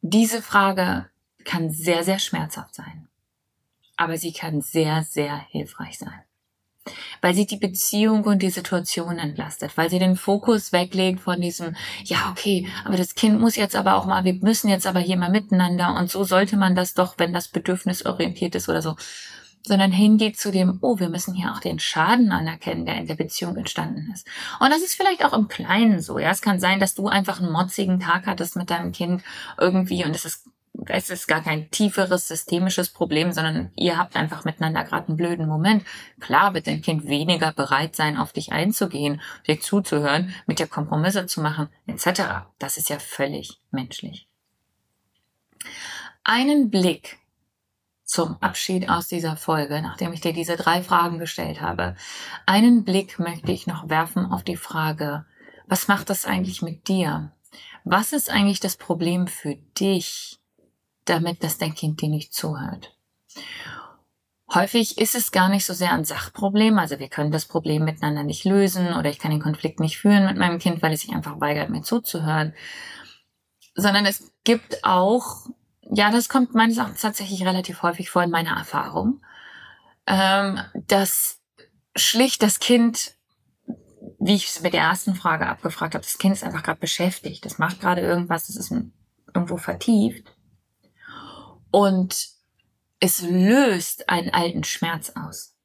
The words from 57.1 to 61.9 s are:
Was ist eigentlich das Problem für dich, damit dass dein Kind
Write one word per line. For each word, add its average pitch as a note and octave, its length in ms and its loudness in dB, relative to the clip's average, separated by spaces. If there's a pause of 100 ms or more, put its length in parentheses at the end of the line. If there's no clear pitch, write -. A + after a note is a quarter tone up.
Was - 280 0
ist - 180 -2
eigentlich G3+ 300 2
das F#3 160 -4
Problem F3 500 0
für D3 300 -8
dich, - 840 -4 (680)
damit E3+ 380 0
dass D#3 160 -4
dein D#3 160 -4
Kind D3+ 260 -4